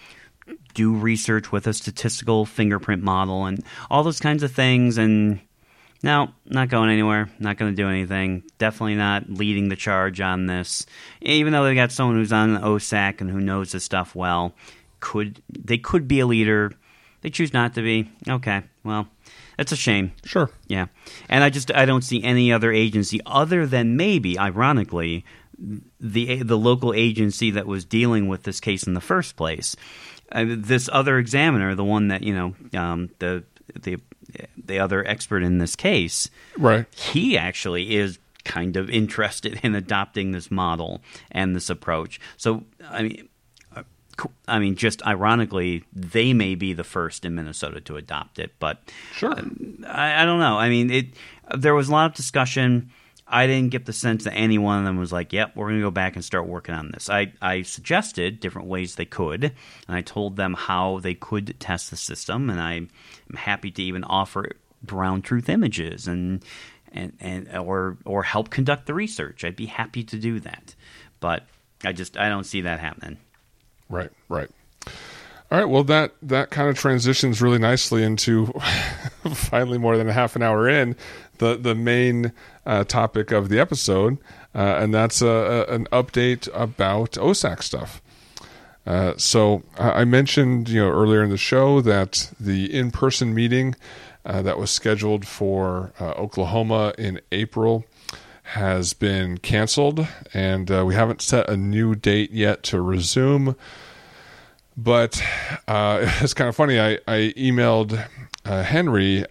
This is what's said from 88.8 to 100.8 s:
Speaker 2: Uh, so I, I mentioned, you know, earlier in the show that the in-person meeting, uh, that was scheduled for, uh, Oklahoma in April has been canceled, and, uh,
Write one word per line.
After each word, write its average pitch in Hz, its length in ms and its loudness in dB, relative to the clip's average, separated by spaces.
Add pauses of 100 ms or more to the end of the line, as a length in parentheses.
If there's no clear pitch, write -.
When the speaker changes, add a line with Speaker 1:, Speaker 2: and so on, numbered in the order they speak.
Speaker 2:
Uh, 90 300 0
so 104 480 4 (140)
I, 107 240 4
I 120 40 6
mentioned, 127 640 4
you 113 140 4
know, 95 80 4
earlier 107 340 6
in 104 60 2
the 98 80 0
show 135 440 4
that 101 580 2
the 98 340 0
in-person 127 600 0
meeting, 123 420 2 (500)
uh, 98 160 -2
that 95 160 0
was 101 120 -4
scheduled 104 560 0
for, 95 760 -2
uh, 87 100 -4
Oklahoma 107 880 0
in 98 240 -4 (100)
April 113 540 0 (580)
has 92 500 -2
been 95 440 0
canceled, 143 680 2 (280)
and, 95 360 0
uh, 95 160 2